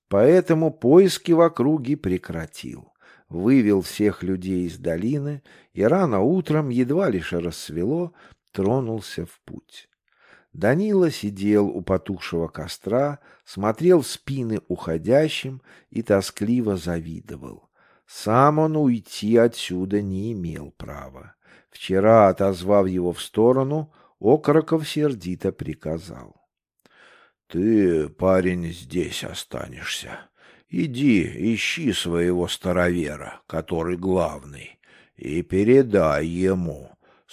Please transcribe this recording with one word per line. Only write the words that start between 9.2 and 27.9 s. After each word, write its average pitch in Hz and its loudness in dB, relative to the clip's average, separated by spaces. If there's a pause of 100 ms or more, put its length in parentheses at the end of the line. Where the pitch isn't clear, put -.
в - -20
путь. - -20 (640)
Данила 175 2
сидел 104 0
у - -6
потухшего 87 -4
костра, 120 -4 (260)
смотрел 139 2
в 123 -8
спины 120 -6
уходящим 131 -2 (280)
и 113 -6
тоскливо 107 0
завидовал. 82 -10 (360)
Сам 139 2
он 156 0
уйти 117 0
отсюда 101 0
не 101 -6
имел 78 -10
права. 69 -18 (340)
Вчера, 101 4
отозвав 95 2
его 90 -2
в - -12
сторону, 135 0 (260)
Окороков 151 2
сердито 98 -4
приказал: 78 -12 (1120)
«Ты, 90 2